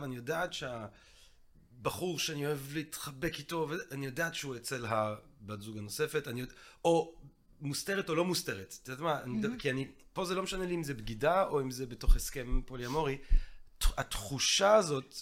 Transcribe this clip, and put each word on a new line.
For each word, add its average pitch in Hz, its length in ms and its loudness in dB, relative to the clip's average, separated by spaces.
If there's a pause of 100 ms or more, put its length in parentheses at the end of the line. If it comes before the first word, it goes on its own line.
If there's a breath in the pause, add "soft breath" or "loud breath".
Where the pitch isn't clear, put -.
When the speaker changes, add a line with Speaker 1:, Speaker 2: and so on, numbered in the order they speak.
Speaker 1:
ואני 131 140 -6
יודעת 160 380 -4
שהבחור - 1700 -8
שאני 147 260 -2
אוהב 143 280 -4
להתחבק 151 640 -6
איתו, 160 300 -2
ואני 139 360 -6
יודעת 160 300 -4
שהוא 135 200 -6
אצל 120 300 -6
ה-, 107 300 2 (320)
בת 104 140 -8
זוג 107 160 -10
הנוספת, 147 500 -2
אני 123 140 -6
יודע, 123 120 -10 (320 loud breath)
או 165 300 4 (460)
מוסתרת 170 480 -2
או 160 60 0
לא 175 100 4
מוסתרת. 123 580 -2
את - 40 -14
יודעת 131 160 -8
מה? 151 200 0
אני 127 120 -4
יודע, 151 120 0
Speaker 2:
מהמם. 247 120 -4
Speaker 1:
כי 139 120 0
אני, 135 160 -2 (260)
פה 190 120 -2
זה 180 100 0
לא 190 80 0
משנה 190 220 -2
לי 175 100 0
אם 170 80 -2
זה 143 100 -4
בגידה 117 500 2
או 147 180 2
אם 131 100 -2
זה 127 140 -6
בתוך 123 300 4
הסכם 127 500 0
פוליאמורי. 135 520 0 (600 loud breath)
ת-, - 60 0 (140)
התחושה - 800 4
הזאת, 147 460 2